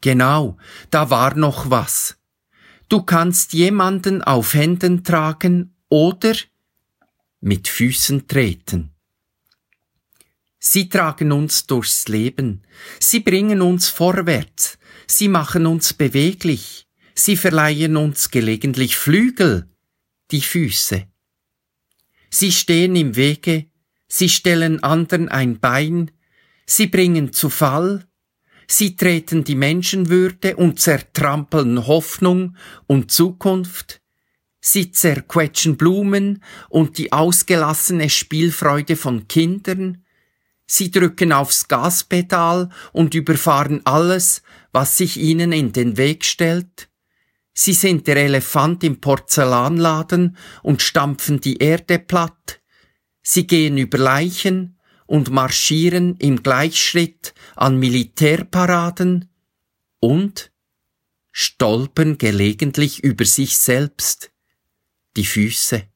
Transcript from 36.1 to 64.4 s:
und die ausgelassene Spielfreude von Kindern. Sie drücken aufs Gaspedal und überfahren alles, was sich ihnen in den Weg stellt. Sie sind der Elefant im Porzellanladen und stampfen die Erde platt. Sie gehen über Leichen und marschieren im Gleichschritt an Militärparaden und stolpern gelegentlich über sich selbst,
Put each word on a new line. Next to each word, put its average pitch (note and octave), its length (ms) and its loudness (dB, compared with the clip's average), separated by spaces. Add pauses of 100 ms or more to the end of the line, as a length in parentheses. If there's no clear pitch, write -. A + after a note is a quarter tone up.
und D#3 280 0
die - 140 -6
ausgelassene D#3+ 1000 0
Spielfreude D#3 840 0
von B2 320 -4
Kindern. F#3 800 -2 (600)
Sie F3+ 260 -4
drücken F3 420 2
aufs C#3 340 0
Gaspedal F3+ 1040 0 (240)
und D#3+ 200 2
überfahren D3 720 0
alles, F3 580 0 (280)
was C3+ 260 0
sich F3+ 200 -2
ihnen E3 340 2
in C#3+ 220 -2
den A#2+ 240 -2
Weg C#3+ 260 0
stellt. F3 640 -4 (640)
Sie - 200 0
sind F3 340 0
der D3 80 2
Elefant C#3+ 720 0
im C#3+ 160 -2
Porzellanladen D#3 1400 0 (260)
und D3 180 0
stampfen C#3+ 600 -2
die C3 160 -4
Erde E3+ 420 0
platt. - 600 -6 (600)
Sie - 240 0
gehen D#3 320 2
über C3 200 -2
Leichen F3+ 840 0 (260)
und C#3 240 0
marschieren D#3+ 880 0
im C3+ 240 0
Gleichschritt D#3+ 920 -2 (240)
an C3 200 2
Militärparaden F3 1500 0 (720)
und F3 520 -2 (800)
stolpern C#3 840 0
gelegentlich G#2+ 840 0
über A#2 220 0
sich - 340 0
selbst, - 720 -2 (880)